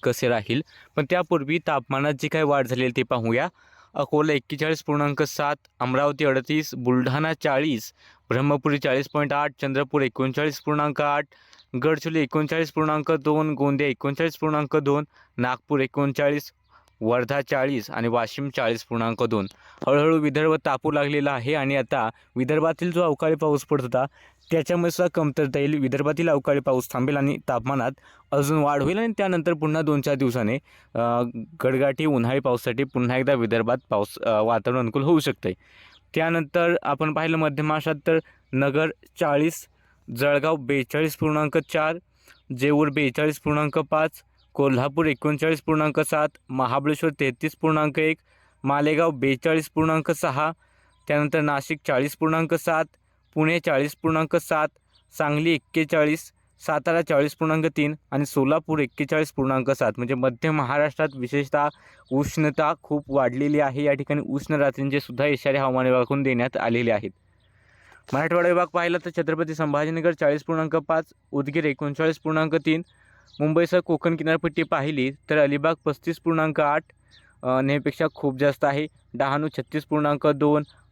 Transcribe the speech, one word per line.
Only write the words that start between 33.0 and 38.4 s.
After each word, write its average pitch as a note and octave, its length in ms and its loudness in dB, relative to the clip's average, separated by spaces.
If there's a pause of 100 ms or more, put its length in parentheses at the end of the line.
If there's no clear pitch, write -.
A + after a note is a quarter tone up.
एकदा C3 160 2
विदर्भात A#2 440 2 (120)
पाऊस, G#2 360 -2
अ, G#2+ 160 4
वातावरण A#2 380 0
अनुकूल B2 240 -2
होऊ D#3+ 160 4
शकते. B2 340 -4 (600)
त्यानंतर E3 680 0
आपण D3+ 300 -2
पाहिलं D#3+ 240 0
मध्य D3+ 260 -2
महाराष्ट्रात D#3 320 -2 (120)
तर D#3+ 120 4 (340)